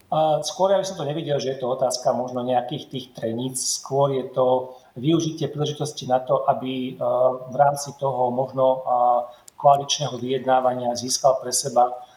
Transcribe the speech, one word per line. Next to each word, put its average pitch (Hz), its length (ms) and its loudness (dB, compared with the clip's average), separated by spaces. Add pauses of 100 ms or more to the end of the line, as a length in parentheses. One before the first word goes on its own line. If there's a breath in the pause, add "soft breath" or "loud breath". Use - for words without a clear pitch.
A 156 320 2
skôr 190 320 2
ja 190 80 4
by - 80 -4
som 180 80 -10
to 160 80 -6
nevidel, 143 320 -2
že 127 160 -2
je - 80 -8
to 120 80 -4
otázka 127 480 0
možno 127 240 -6
nejakých 123 480 -2
tých 131 240 -10
treníc. 123 480 -6
Skôr 139 560 0
je 123 160 -2
to 127 400 2 (240 loud breath)
využitie 151 560 0
príležitosti 147 560 -4
na 131 160 2
to, 135 240 0
aby, 131 480 -2
e, 127 80 -4 (480)
v - 80 -8
rámci 143 400 2
toho 127 320 0
možno, 131 320 0
e, 131 140 4 (800 loud breath)
koaličného 139 560 2
vyjednávania 123 800 0
získal 127 480 0
pre 123 80 -8
seba, 123 400 2
e, - 20 -10 (220 loud breath)